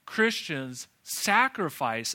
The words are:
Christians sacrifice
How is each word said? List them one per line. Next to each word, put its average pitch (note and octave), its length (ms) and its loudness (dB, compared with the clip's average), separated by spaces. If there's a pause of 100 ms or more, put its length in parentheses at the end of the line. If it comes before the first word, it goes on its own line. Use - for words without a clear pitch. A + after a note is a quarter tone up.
Christians C#3+ 800 -2 (160)
sacrifice F3 1120 0